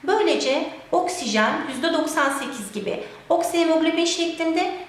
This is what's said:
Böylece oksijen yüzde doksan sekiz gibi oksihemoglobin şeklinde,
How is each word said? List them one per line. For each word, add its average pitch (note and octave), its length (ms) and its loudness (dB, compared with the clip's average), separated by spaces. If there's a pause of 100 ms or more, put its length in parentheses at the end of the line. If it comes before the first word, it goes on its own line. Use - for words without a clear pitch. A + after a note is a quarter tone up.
Böylece D4+ 640 2 (220)
oksijen A3+ 600 2 (160)
yüzde C#4 240 -2
doksan D4+ 360 0
sekiz B3 440 -6
gibi F#3 300 -6 (260)
oksihemoglobin E4 760 2
şeklinde, E4 680 0 (180)